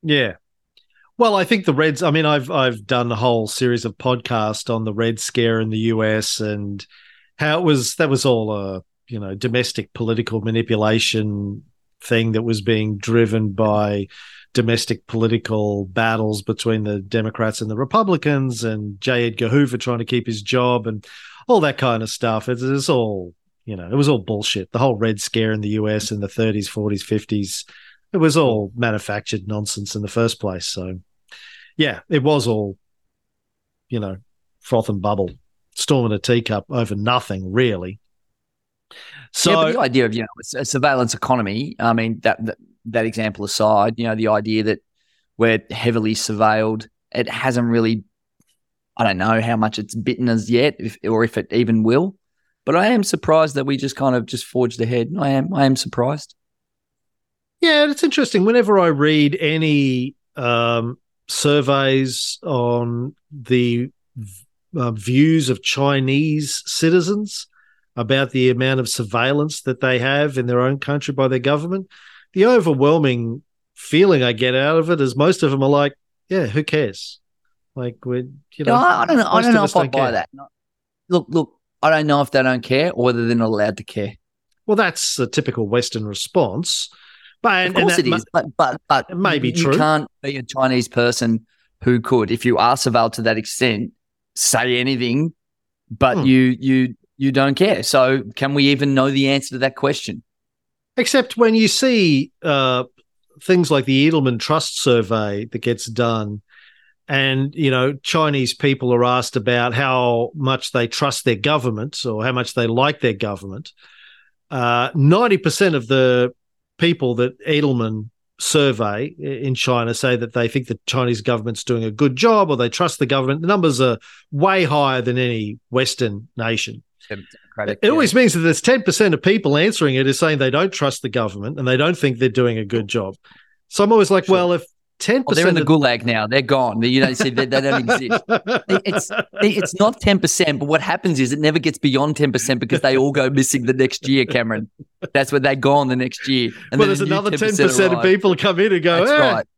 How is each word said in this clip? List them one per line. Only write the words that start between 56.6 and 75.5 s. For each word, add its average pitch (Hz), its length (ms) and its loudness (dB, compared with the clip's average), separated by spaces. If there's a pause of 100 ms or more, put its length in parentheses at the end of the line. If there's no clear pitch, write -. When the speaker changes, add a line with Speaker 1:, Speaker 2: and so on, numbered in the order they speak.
Speaker 1:
Yeah, 302 280 4
it's 285 140 -4
interesting. 269 400 2
Whenever 214 340 4
I 175 100 4
read 147 520 2
any, 147 760 0 (200)
um, 117 640 0 (320)
surveys 135 1120 0
on 120 720 -2 (160)
the 123 580 -2 (280)
v-, 98 280 -18 (300)
uh, 123 160 -2
views 131 580 2
of 110 140 -2
Chinese 139 1000 0
citizens 180 800 0 (480)
about 131 360 0
the 127 180 2
amount 131 320 0
of 117 80 -4
surveillance 131 720 -2
that 131 180 -4
they 127 200 2
have 139 380 0
in 123 80 -2
their 123 140 0
own 131 180 0
country 143 360 -4
by 135 160 0
their 127 100 0
government, 156 480 -2 (460)
the 190 120 4
overwhelming 143 1000 2 (320)
feeling 165 480 4
I 120 100 2
get 127 220 0
out 147 220 2
of 160 120 0
it 170 100 2
is 131 160 0
most 151 260 2
of 143 100 2